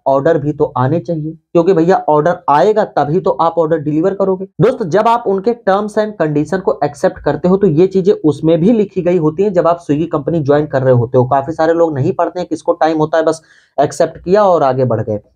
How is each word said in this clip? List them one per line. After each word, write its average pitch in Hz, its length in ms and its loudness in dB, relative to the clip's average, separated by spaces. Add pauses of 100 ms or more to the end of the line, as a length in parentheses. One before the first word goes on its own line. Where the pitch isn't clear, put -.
ऑर्डर 139 320 2
भी 143 140 -2
तो 143 120 -2
आने 135 360 -2
चाहिए, 160 320 -6
क्योंकि 170 400 0
भैया 170 240 2
ऑर्डर 151 420 0 (100)
आएगा 196 360 2
तभी 151 360 -2
तो 180 100 -2
आप 165 280 -2
ऑर्डर 160 200 0
डिलीवर 156 360 -2
करोगे। 190 300 -4 (160)
दोस्त, 254 220 2
जब 202 260 0
आप 233 180 0
उनके 196 300 -2 (120)
terms 208 260 0
and 214 180 -2 (100)
condition 151 380 -2
को - 240 -2
एक्सेप्ट - 340 -4
करते 147 300 -2
हो 190 80 4
तो 202 100 2
ये 165 200 4
चीजें 190 260 0
उसमें 156 480 0
भी 190 120 4
लिखी 202 300 0
गई 175 160 0
होती 156 240 0
हैं। 208 100 0
जब 165 160 2
आप 170 160 0
Swiggy 151 280 -2
कंपनी 165 280 -2
ज्वाइन 147 260 2
कर 135 160 -4
रहे 131 120 4
होते 120 240 0
हो, 123 60 4
काफी 135 280 -2
सारे 160 200 0
लोग 165 220 0
नहीं 143 180 -2
पढ़ते 175 280 -4
हैं, 175 80 -8
किसको 165 240 -4
टाइम 160 260 0
होता 156 200 0
है 160 60 0
बस 160 180 -2 (380)
एक्सेप्ट 160 440 -2
किया 202 200 2
और 175 180 2
आगे 131 220 0
बढ़ 113 160 -2
गए। 107 200 -6 (160)